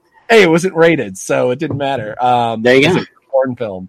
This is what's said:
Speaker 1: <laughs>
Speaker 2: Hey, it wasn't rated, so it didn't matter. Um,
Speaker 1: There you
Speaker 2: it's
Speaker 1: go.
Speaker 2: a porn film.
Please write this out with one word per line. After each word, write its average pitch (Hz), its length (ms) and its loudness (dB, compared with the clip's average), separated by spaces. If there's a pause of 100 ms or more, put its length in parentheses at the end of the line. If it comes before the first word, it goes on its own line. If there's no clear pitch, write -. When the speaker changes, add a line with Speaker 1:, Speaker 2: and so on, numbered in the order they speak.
Speaker 1:
<laughs> - 220 -18
Speaker 2:
Hey, 226 140 6
it 170 60 4
wasn't 170 260 0
rated, 156 420 2
so 131 320 -2
it 127 80 -4
didn't 151 180 -6
matter. 131 460 -6
Um, 117 400 0
Speaker 1:
There 123 140 4
you 135 100 4
Speaker 2:
it's 180 100 0
Speaker 1:
go. 120 60 -2
Speaker 2:
a - 280 -20
porn 131 260 -2
film. 95 320 -10